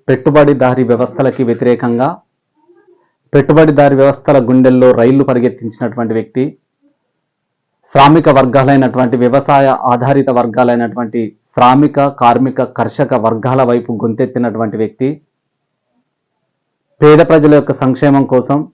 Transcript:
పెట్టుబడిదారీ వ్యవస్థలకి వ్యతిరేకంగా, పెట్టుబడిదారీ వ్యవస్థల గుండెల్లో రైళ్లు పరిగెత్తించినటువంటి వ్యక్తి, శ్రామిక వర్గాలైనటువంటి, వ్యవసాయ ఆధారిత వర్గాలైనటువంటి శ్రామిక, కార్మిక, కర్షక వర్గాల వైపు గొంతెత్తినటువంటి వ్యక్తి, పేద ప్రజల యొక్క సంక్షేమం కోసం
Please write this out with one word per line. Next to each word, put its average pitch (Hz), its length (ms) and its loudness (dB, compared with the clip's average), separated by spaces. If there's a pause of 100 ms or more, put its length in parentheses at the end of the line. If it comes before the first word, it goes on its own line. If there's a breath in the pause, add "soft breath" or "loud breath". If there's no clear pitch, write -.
పెట్టుబడిదారీ 131 760 2
వ్యవస్థలకి 123 600 -2
వ్యతిరేకంగా, 120 720 -2 (1160)
పెట్టుబడిదారీ 147 640 2
వ్యవస్థల 135 520 0
గుండెల్లో 127 440 4
రైళ్లు 120 320 2
పరిగెత్తించినటువంటి 120 920 -6
వ్యక్తి, 127 440 -6 (1300)
శ్రామిక 151 440 2
వర్గాలైనటువంటి, 127 880 0
వ్యవసాయ 139 500 0
ఆధారిత 131 640 -2
వర్గాలైనటువంటి 120 1040 -2 (100)
శ్రామిక, 139 600 0
కార్మిక, 127 560 0
కర్షక - 500 -6
వర్గాల 117 500 -2
వైపు 120 300 -2
గొంతెత్తినటువంటి 113 840 -6
వ్యక్తి, 127 440 -6 (1800)
పేద 151 160 6
ప్రజల 151 360 4
యొక్క 143 180 2
సంక్షేమం 139 540 0
కోసం 135 480 -2